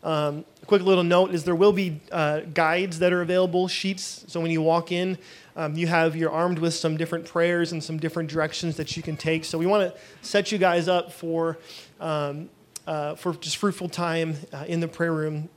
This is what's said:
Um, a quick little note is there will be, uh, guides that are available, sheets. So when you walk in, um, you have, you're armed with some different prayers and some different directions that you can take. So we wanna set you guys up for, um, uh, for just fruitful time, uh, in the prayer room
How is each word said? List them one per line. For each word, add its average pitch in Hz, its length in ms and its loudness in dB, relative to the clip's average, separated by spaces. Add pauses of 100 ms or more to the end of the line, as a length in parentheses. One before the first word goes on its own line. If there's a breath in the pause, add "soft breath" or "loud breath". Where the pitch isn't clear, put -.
Um, 151 400 0 (180)
a - 40 -20
quick 202 160 4
little 185 200 6
note 180 320 6
is 160 100 -2
there 175 120 2
will 196 160 8
be, 175 280 -2 (120)
uh, 156 280 0 (140)
guides 170 460 2
that 180 120 4
are 180 100 0
available, 180 460 2
sheets. - 600 -6
So 170 120 -6
when 165 100 -2
you 160 120 0
walk 165 300 2
in, 180 260 -2 (380 loud breath)
um, 151 180 -4
you 165 140 0
have, 165 260 4
you're 160 160 0
armed 170 280 0
with 165 160 0
some 156 220 -2
different 165 300 -4
prayers 170 460 0
and 160 100 -6
some 160 160 -6
different 160 320 -4
directions 156 460 -2
that 151 200 -6
you 165 60 -10
can 156 140 -6
take. 160 280 -2
So 165 140 -4
we 170 80 0
wanna 190 260 2 (300 loud breath)
set - 300 0
you 214 60 0
guys 175 280 4
up 175 260 0
for, 165 460 -2 (400 loud breath)
um, 151 520 -4 (360)
uh, 151 300 -4
for 175 180 -4
just 151 220 -6
fruitful 185 320 -2
time, 165 480 -2 (160)
uh, 143 160 -10
in 170 100 -2
the 165 80 -2
prayer 165 260 -2
room 156 440 -4